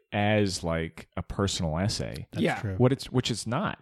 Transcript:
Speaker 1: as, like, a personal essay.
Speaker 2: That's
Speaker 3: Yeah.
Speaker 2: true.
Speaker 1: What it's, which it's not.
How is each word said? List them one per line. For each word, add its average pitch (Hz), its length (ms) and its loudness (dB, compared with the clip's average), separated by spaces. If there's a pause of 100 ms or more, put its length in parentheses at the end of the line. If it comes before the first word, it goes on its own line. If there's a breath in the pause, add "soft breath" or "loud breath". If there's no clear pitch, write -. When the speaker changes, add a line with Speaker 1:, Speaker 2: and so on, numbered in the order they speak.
(120)
Speaker 1:
as, 104 500 4
like, 82 540 -2
a 90 60 -2
personal 87 540 0
essay. 80 540 -4
Speaker 2:
That's - 140 -2
Speaker 3:
Yeah. 135 160 0
Speaker 2:
true. 98 160 -4
Speaker 1:
What 127 160 6
it's, - 180 -4
which 123 220 0
it's 110 160 -6
not. 127 340 -2